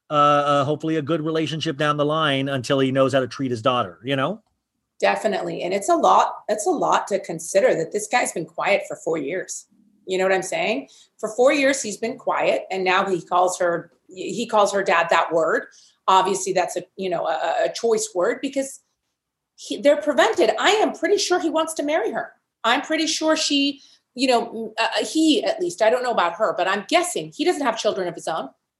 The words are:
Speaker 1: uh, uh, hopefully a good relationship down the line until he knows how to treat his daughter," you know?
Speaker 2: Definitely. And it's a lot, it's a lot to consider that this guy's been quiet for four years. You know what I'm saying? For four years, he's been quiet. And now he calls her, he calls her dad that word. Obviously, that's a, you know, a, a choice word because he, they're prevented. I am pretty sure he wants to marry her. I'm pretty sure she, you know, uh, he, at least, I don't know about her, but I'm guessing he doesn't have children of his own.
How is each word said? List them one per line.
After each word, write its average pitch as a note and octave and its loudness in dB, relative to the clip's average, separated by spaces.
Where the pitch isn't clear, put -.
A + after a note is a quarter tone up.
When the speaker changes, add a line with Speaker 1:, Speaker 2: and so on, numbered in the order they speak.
Speaker 1:
uh, D3+ -4
uh, D3 4
hopefully D3+ -2
a D#3 0
good D#3 -2
relationship D#3 -2
down D3 0
the D3 2
line D3 0
until C#3 0
he C3+ 4
knows C3+ 4
how C3 4
to B2 -2
treat C3 -6
his A#2 -4
daughter," A#2+ 0
you C#3 -2
know? D3+ -2
Speaker 2:
Definitely. F#3+ -2
And F3+ -4
it's G3+ -2
a F4 6
lot, A#3 4
it's G#3+ -2
a F#4 2
lot F#3 0
to G3 -2
consider F#3+ 0
that D#3+ -4
this G#3 -6
guy's B3 0
been E3+ -6
quiet F3 -2
for D3 -8
four E3 -4
years. D3+ -8
You F#3 -4
know F#3 2
what F#3+ 2
I'm F#3 0
saying? F#3+ -4
For G#3+ -6
four B3 4
years, C#4 2
he's G3+ -8
been A#3+ -6
quiet. E3 -2
And F#3 -4
now F#3 2
he F#3 -2
calls F3+ 0
her, E3+ -2
he F#3 -6
calls G#3 2
her G3+ -2
dad E3+ 2
that E3 2
word. E3 0
Obviously, F#3+ 2
that's F3 0
a, F3 -6
you F#3+ -6
know, D#3 -2
a, D#3+ -2
a F3+ -4
choice A3 0
word E3+ 0
because C4+ -6
he, - -10
they're C#4+ 4
prevented. D#4+ 2
I D4+ 4
am G4+ 2
pretty F#4 0
sure F4 0
he D#4+ -2
wants D#4+ -2
to D#4 -4
marry D#4+ -2
her. F#3 -8
I'm B3 2
pretty D#4 -2
sure D#4 0
she, C#4+ -2
you B3+ 0
know, A3+ -2
uh, A3 -2
he, D#4 2
at G3 -2
least, F3 -4
I A3 6
don't B3 0
know B3 -2
about F3 0
her, F#3 0
but F3 0
I'm G3 -2
guessing B3 -2
he D4+ -4
doesn't D4 0
have A3+ 0
children F#3+ -2
of E3+ -6
his - -10
own. E3 -6